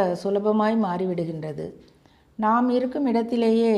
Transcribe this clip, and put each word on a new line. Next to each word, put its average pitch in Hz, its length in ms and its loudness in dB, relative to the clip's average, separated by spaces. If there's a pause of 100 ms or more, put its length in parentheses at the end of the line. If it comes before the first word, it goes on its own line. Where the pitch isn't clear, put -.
(160)
சுலபமாய் 214 600 0
மாறிவிடுகின்றது. 170 880 -4 (760)
நாம் 233 300 2
இருக்கும் 254 380 -2
இடத்திலேயே 226 720 2